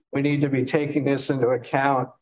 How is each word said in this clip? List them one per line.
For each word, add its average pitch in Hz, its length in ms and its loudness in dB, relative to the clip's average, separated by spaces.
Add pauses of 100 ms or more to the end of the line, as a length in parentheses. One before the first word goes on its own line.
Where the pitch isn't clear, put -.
(120)
we 139 100 0
need 143 200 0
to 143 60 2
be 131 160 0
taking 147 400 0
this 135 260 0
into 127 180 0
account 131 640 0 (120)